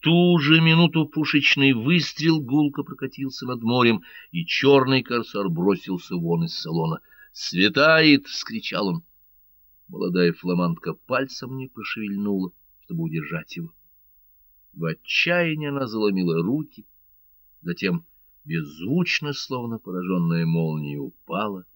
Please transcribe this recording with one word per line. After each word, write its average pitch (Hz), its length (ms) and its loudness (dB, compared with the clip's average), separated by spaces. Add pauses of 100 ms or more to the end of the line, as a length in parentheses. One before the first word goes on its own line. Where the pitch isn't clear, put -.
ту 175 380 4
же 156 220 4
минуту 160 460 4
пушечный 139 680 2
выстрел 156 680 0
гулко 143 420 0
прокатился 135 640 -10
над 123 160 -8
морем, 117 400 4 (300)
и 82 120 -4
чёрный 135 600 4
корсар 107 440 -4
бросился 90 680 -2
вон 85 300 0
из - 120 -8
салона. 82 400 -4 (320)
"Светает!" — 143 960 4
вскричал 104 600 -4
он. 82 160 -2 (840)
Молодая 90 460 0
фламандка 87 600 -2
пальцем 131 640 -6
не 131 120 -12
пошевельнула, 101 840 -4 (300)
чтобы 85 240 -8
удержать 80 500 -8
его. 165 180 -12 (1000)
В 82 140 -8
отчаянии 156 840 -2
она 139 180 -4
заломила 95 560 0
руки, 143 420 -4 (800)
затем 92 420 -4 (380)
беззвучно, 110 920 -4
словно 120 440 -8
поражённая 90 680 -2
молнией, 78 520 -2
упала 92 680 -8 (120)